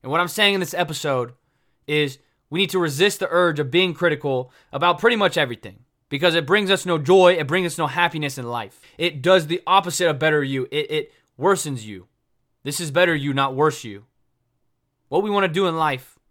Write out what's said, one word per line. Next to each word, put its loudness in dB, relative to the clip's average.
And -8
what 0
I'm 0
saying 0
in 0
this -6
episode -4
is -2
we -6
need 0
to 0
resist 0
the -4
urge 2
of -4
being 2
critical -2
about 0
pretty 2
much 0
everything, -6
because 0
it 0
brings 2
us 0
no 0
joy, 6
it -2
brings 0
us -6
no -2
happiness -2
in -8
life. -8
It -4
does 4
the -4
opposite 2
of -2
better 2
you. -4
It, -4
it -6
worsens 0
you. -16
This -8
is -8
better 4
you, -2
not 0
worse 0
you. -16
What 0
we -4
wanna 2
do 0
in -2
life -4